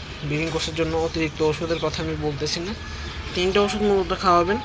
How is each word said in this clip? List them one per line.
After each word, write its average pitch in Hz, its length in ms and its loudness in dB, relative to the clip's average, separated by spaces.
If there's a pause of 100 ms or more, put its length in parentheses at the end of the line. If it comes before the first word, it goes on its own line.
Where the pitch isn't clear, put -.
(280)
ব্রিডিং 151 260 -2
কোর্সের 156 260 -4
জন্য 160 140 0 (140)
অতিরিক্ত 160 320 -2 (120)
ওষুধের 160 340 -2
কথা 151 200 -2
আমি 160 100 -2 (100)
বলতেছি 151 420 -2
না, 214 60 -4 (640)
তিনটা 185 300 2
ওষুধ 202 240 0
মূলত 190 220 4 (120)
খাওয়াবেন। 180 420 4